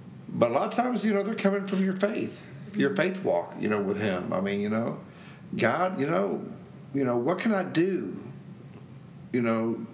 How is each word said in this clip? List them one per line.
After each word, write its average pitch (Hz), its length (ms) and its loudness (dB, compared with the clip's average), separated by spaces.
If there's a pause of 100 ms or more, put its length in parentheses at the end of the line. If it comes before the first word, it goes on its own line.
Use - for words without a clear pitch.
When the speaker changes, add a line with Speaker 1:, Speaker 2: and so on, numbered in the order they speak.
(280)
Speaker 1:
But - 220 2
a 117 40 -2
lot 156 140 4
of - 60 -6
times, 240 300 0
you 220 100 4
know, 196 100 2
they're 220 100 -2
coming 196 320 2
from 190 180 2
your 190 100 2
faith, - 500 -2 (320)
your 135 140 4
Speaker 2:
Mm-hmm. - 60 0 (180)
Speaker 1:
faith - 100 -6
walk, 87 360 0
you 104 80 0
know, 104 120 2
with 98 200 0
him. 92 320 0
I 90 80 2
mean, 101 200 0
you 104 80 0
know, 117 300 0 (580)
God, 156 440 2
you 139 80 2
know, 180 360 2 (480)
you 139 120 2
know, 120 120 4
what 147 220 2
can 226 140 2
I 190 120 4
do, 147 520 0 (1160)
you 123 100 4
know, 113 520 2